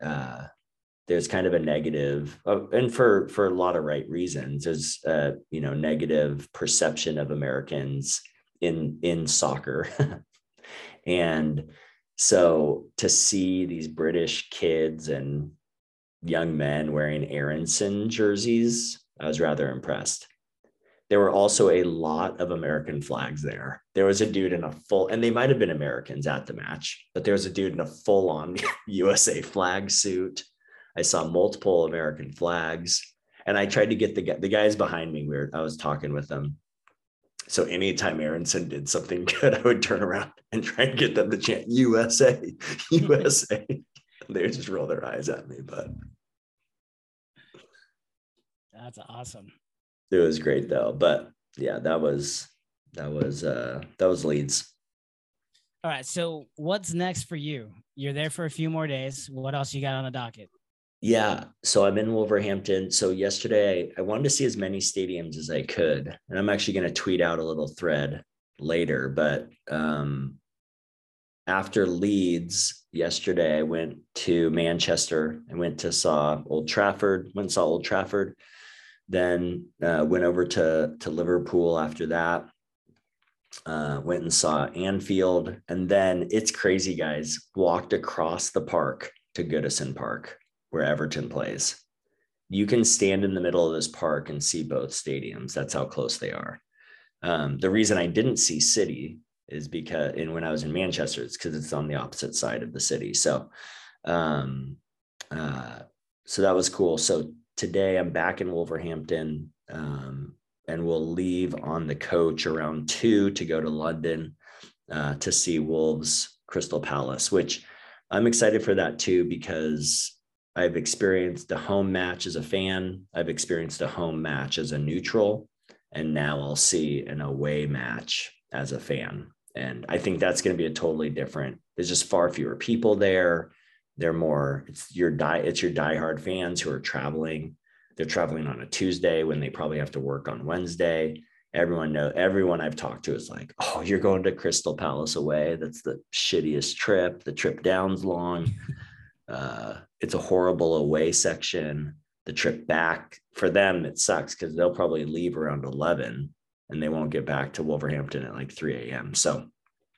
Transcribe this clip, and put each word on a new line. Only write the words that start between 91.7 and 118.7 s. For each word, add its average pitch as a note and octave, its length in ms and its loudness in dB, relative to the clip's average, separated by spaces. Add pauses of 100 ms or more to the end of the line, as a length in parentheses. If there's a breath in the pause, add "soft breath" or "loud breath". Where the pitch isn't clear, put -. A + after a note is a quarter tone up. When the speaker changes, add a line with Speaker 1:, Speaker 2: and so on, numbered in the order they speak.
Speaker 1:
You G2 180 2
can A2+ 180 4
stand G2 400 4
in F#2+ 100 0
the F#2 60 0
middle F2 260 4
of D#2+ 80 0
this D#2 140 -2
park D2+ 400 -2
and D2 160 -6
see E2 180 -2
both C2+ 280 -4
stadiums. B1+ 600 -8
That's C#2 220 -4
how C2 120 -2
close - 320 -4
they G1+ 120 -6
are. G1+ 300 -10 (640 soft breath)
Um, D2 360 0
the F#2 120 2
reason G#2 280 4
I F2 80 2
didn't G#2+ 300 2
see D#2 240 2
City D#2 580 0 (300)
is D2 180 -10
because, D#2 500 -4
and D#2+ 160 -6
when D#2+ 120 -6
I D#2 80 -4
was D#2 100 -4
in D2+ 100 -6
Manchester, E2+ 520 -4
it's - 120 -12
'cause D#2 200 -6
it's D2+ 160 -8
on D2+ 160 -4
the D2 80 -4
opposite - 400 -8
side A#1 260 -4
of A#1 100 -10
the C2+ 60 -10
city. - 340 -2
So, - 380 0 (540 loud breath)
um, C#2 720 -2 (560)
uh, C2 480 -8 (440)
so - 180 -2
that F#2+ 120 6
was F2+ 140 4
cool. F2 300 2
So D#2 360 0 (220)
today F#2+ 420 2
I'm F2 140 -2
back E2+ 280 0
in F#2 120 -4
Wolverhampton, D#2+ 1000 -4 (160)
um, C#2 680 -8 (320)
and E2 180 -4
we'll D#2+ 260 0
leave F2+ 440 0
on D#2+ 320 -4
the C#2+ 80 -2
coach E2 500 2
around D#2 420 -2
two G2+ 440 4
to F2+ 120 -4
go D#2+ 160 0
to D#2+ 80 -2
London, D#2+ 680 -4 (520 soft breath)
uh, D2 280 -4
to F2+ 160 -4
see E2+ 260 2
Wolves D#2 880 0
Crystal - 340 -2
Palace, C#2 520 -2
which - 340 0 (420 loud breath)
I'm A#2+ 200 4
excited A2+ 340 4
for G2 140 2